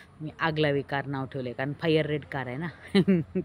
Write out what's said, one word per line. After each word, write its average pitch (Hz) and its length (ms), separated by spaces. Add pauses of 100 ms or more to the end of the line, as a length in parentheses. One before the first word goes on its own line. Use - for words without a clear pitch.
(220)
मी 151 80 (100)
आगलावे 151 420
कार 139 240
नाव 135 200
ठेवलं 127 240
आहे, 120 40
कारण 135 200
fire 156 320
red 147 200
car 131 220
आहे 123 100
ना 170 100 (280)
<laughs> 185 500